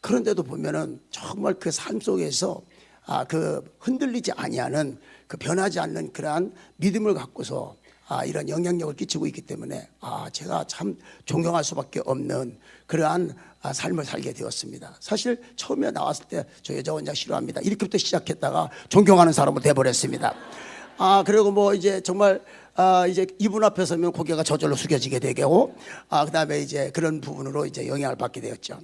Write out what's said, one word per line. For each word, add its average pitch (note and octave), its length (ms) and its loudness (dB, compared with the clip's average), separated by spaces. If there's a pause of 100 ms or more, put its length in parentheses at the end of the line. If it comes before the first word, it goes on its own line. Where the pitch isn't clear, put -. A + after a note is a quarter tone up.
그런데도 G#3 440 0
보면은 D3+ 560 -6 (100)
정말 G3+ 440 -4
그 - 160 -4
삶 - 300 -6
속에서, F3 600 -2 (420)
아, C3 200 -4
그 D#3 380 -2 (180)
흔들리지 B3 520 -2
아니하는, B2+ 680 -4 (280)
그 - 100 -14
변하지 F3+ 440 -2
않는 D#3+ 320 -6
그러한 D#3+ 400 -4 (240)
믿음을 G3+ 380 2
갖고서, - 640 -8 (300)
아, C3 180 -4
이런 D3 240 -4
영향력을 E3 460 -2
끼치고 E3 320 -4
있기 - 160 -8
때문에, - 460 -12 (120)
아, - 320 -10
제가 E3 360 -6
참 F#3+ 280 -6 (300)
존경할 E3 380 0
수밖에 - 400 -6
없는 - 540 -4 (280)
그러한, D#3+ 480 0 (260)
아, C#3 120 -6
삶을 E3 320 -4
살게 - 300 -8
되었습니다. - 680 -10
사실 A#3 420 -2 (140)
처음에 - 340 -2
나왔을 - 360 -4
때 D3+ 200 -6 (160)
"저 - 140 -8
여자 C#3 180 -6
원장 D3+ 200 -8
싫어합니다." C#3 480 -4
이렇게부터 G3 360 0
시작했다가 D#3 720 -2 (180)
존경하는 F3+ 440 10
사람으로 C#3+ 300 2
돼버렸습니다. C3 720 2 (600)
아, F#3+ 300 6
그리고 G#3 240 6
뭐 G3+ 240 6
이제 F#3+ 280 2
정말, F#3+ 380 4 (360)
아, F#3 320 6
이제 F#3 180 2 (120)
이분 G#3 260 2
앞에 G3 200 4
서면 E3+ 280 0
고개가 D#3+ 320 -2
저절로 D3 320 0
숙여지게 C3 420 0
되고, C#3 560 4 (340)
아, D3+ 160 2
그다음에 D3+ 360 0
이제 C#3+ 340 -4
그런 D#3 260 0
부분으로 C#3+ 460 -6
이제 C3 220 -6
영향을 C3+ 260 -2
받게 - 260 -6
되었죠. - 440 -10